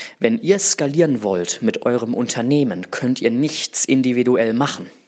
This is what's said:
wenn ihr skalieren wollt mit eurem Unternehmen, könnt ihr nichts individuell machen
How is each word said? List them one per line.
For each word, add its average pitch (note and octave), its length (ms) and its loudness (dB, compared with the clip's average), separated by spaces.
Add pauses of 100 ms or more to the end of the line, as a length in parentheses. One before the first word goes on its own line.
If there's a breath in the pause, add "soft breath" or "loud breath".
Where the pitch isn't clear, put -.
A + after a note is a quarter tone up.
(200 loud breath)
wenn A2+ 200 2
ihr G3 200 2
skalieren C#3+ 640 0
wollt F#2 360 -2
mit A2+ 240 0
eurem A#2+ 300 0
Unternehmen, A#2+ 800 0
könnt B2+ 280 -2
ihr A#2 120 2
nichts - 520 -4
individuell B2 680 2
machen B2 360 -4 (200)